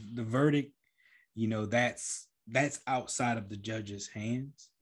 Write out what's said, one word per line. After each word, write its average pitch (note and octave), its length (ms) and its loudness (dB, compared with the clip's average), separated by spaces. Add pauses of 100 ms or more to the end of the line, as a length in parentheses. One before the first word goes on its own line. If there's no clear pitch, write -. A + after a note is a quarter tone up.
(140)
the A#2+ 100 -4
verdict, C#3 480 4 (640)
you A2 120 2
know, A2 180 0
that's, A#2+ 640 0 (200)
that's C3+ 380 2
outside B2+ 520 0
of G2+ 120 -6
the G#2 80 -6
judge's G2+ 500 -6
hands. B2 640 -6 (120)